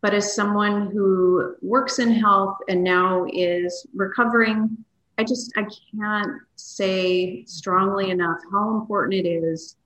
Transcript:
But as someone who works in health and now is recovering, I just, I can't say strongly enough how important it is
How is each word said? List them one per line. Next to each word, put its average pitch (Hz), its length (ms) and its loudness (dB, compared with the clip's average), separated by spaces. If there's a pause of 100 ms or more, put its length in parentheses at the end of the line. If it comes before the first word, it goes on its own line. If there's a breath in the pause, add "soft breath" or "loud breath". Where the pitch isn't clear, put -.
But 202 140 0
as 202 200 -2
someone 208 560 0
who 190 680 2
works 254 380 -2
in 233 140 2
health 202 440 4 (120)
and 180 140 2
now 185 480 2
is 175 640 -2
recovering, 220 880 0 (340)
I 226 60 2
just, 240 300 -4
I 208 120 -2 (280)
can't 208 460 -4 (160)
say 185 880 -2
strongly 196 680 0
enough 175 280 -2 (120)
how 214 300 -2
important 202 340 -2 (120)
it - 20 0
is 165 580 -4